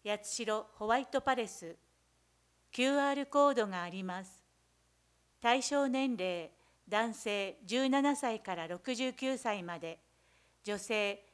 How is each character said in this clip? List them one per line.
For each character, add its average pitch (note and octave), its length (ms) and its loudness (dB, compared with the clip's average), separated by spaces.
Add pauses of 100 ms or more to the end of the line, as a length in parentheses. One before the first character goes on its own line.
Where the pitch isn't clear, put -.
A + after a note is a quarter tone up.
八 G#3 420 -4
代 G#3+ 200 -2 (100)
ホ G#3+ 120 -4
ワ A3+ 100 4
イ C4+ 80 -2
ト C4+ 160 -2
パ C4+ 140 0
レ A#3 100 -2
ス。 E3+ 300 -12 (960)
キ B3 120 0
ュ C#4 140 4
ー C#4 120 4
ア - 20 2
ー C#4 40 -2
ル C#4 100 -2
コ C#4+ 240 6
ー C#4 40 4
ド A3 140 2
が F#3 160 -4
あ F3 60 -6
り F#3+ 120 -8
ま F#3 220 -6
す。 - 200 -20 (1000)
対 B3 200 6
象 C#4+ 260 2
年 C4 280 2
齢、 F3+ 340 -4 (380)
男 G#3+ 260 0
性 G3+ 520 -4
十 B3 220 2
七 C#4 280 4
歳 A3+ 240 -2
か F#3 160 -6
ら E3 120 -6
六 F3+ 280 -6
十 B3+ 180 -2
九 C4 240 -2
歳 G#3 240 -2
ま F3 160 -8
で、 E3 220 -10 (640)
女 G#3 140 -4
性 G#3 460 -2 (100)